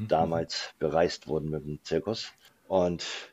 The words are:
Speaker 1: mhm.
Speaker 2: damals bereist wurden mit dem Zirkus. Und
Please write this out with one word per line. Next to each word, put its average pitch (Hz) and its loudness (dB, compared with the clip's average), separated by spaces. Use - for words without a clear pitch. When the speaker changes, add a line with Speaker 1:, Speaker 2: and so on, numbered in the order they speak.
Speaker 1:
mhm. 110 -6
Speaker 2:
damals 82 0
bereist 80 2
wurden 76 -2
mit 76 -4
dem 73 -8
Zirkus. - -2
Und 87 2